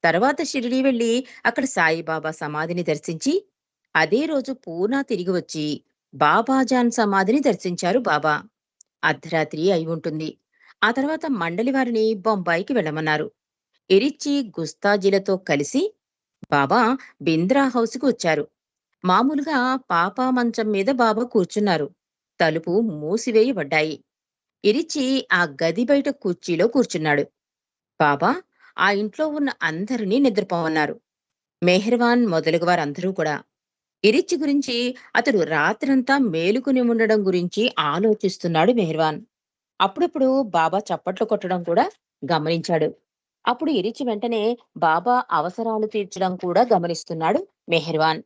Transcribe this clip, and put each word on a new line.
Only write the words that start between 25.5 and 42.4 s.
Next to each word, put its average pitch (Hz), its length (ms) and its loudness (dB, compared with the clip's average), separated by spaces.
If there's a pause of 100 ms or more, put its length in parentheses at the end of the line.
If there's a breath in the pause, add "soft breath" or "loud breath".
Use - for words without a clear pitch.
బయట 277 260 2
కుర్చీలో 180 580 -2
కూర్చున్నాడు. 156 560 0 (800)
బాబా 160 400 2 (360 soft breath)
ఆ 196 140 2
ఇంట్లో 208 360 -2
ఉన్న 294 220 -2 (140)
అందరినీ 202 560 -2
నిద్రపోమన్నారు. 170 840 0 (640)
మెహర్వాన్ 233 640 2
మొదలగు 165 380 0
వారందరూ 170 460 0
కూడా. 156 320 -4 (600)
ఇరిచి 285 340 2
గురించి 262 580 -2 (200 loud breath)
అతడు 220 240 2
రాత్రంతా 220 800 2
మేలుకుని 240 640 0
ఉండడం 220 460 2
గురించి 180 520 0
ఆలోచిస్తున్నాడు 180 920 0
మెహర్వాన్. 160 500 0 (600)
అప్పుడప్పుడు 269 600 0
బాబా 170 380 0
చప్పట్లు 185 460 -4
కొట్టడం 185 380 -4
కూడా 214 280 0 (400)
గమనించాడు. 160 640 0 (520)